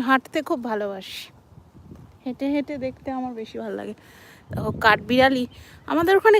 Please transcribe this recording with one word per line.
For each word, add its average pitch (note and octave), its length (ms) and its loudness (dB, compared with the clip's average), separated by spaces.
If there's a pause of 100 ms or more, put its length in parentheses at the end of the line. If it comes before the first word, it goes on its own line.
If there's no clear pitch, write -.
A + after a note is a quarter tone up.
হাঁটতে C4+ 300 2 (120)
খুব D#4+ 100 -2 (100)
ভালোবাসি, G3+ 520 -6 (1000)
হেঁটে B3+ 300 -8
হেঁটে D4 220 -4 (100)
দেখতে C4 220 -10 (120)
আমার B3+ 200 -8
বেশি A3 240 -12
ভালো G3+ 160 -8
লাগে। G#3 160 -10 (540)
দেখো, A3 220 -4 (140)
কাঠবিড়ালি, B3 580 4 (480)
আমাদের E4 280 4
ওখানে G#4+ 200 6